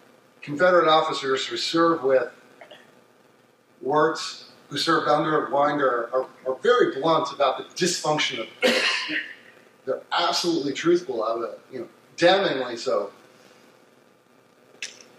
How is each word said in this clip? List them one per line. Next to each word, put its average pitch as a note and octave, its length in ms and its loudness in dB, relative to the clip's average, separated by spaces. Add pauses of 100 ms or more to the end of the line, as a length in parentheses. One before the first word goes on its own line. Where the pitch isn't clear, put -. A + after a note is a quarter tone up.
(420)
Confederate E3+ 460 2
officers C3+ 580 0
who A#2 100 -8
served E3 460 2
with C3 260 2 (1500)
Wirz, D3+ 640 -2 (220)
who D3 80 -10
served D#3 320 0
under D3+ 420 2
Winder, C#3 640 0
are, C3 140 -2 (200)
are C3 160 -4
very G#3+ 380 2
blunt D#3+ 320 0
about - 260 0
the - 60 -10 (100)
dysfunction C#3+ 680 -2
of A2 60 -8 (140)
the B2+ 80 4
case. - 460 -2 (720)
They're C3 160 -4 (100)
absolutely E3 600 0
truthful E3+ 500 0
of A2+ 200 -2
it, - 180 -10 (120)
you B2+ 80 -10
know, A2+ 80 -12 (280)
damningly D3+ 600 2
so. - 340 -4 (2000)